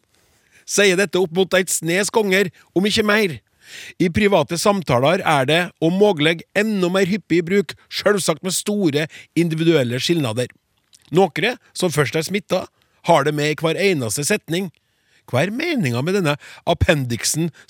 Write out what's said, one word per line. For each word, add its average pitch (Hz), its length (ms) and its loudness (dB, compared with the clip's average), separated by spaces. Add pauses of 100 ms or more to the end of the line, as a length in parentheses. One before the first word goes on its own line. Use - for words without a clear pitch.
(320)
<laughs> - 340 -20
sier 190 320 2
dette 185 220 0
opp 170 160 -2
mot 190 180 0
et 185 160 0
snes 180 400 -2
ganger, 202 380 2 (260)
om 190 140 2
ikke 214 180 0
mer. 202 300 0 (640)
I 180 80 2
private 185 480 2
samtaler 165 640 2
er 143 260 2
det, 156 140 2 (240)
om 180 160 2
mulig, 170 400 2 (160)
enda 202 320 0
mer 190 180 0
hyppig 175 360 -2
i - 20 -6
bruk, 190 320 -2 (160)
selvsagt 190 500 0
med 180 140 -4
store 170 480 0 (320)
individuelle 160 640 2
skillnader. 123 480 -2 (640)
Nokre, 185 460 0 (180)
som 180 160 -2
først 139 240 0
er 156 80 -2
smittet, 185 400 -4 (400)
har 156 200 4
det 151 80 0
med 151 200 -2
i 147 40 -4
hver 160 220 -2
eneste 147 480 -2
setning. 190 400 -4 (640)
Hva 127 160 0
er 202 100 -4
meningen 226 500 -2
med 185 140 -2
denne 147 160 0 (320)
appendiksen 147 880 -2 (180)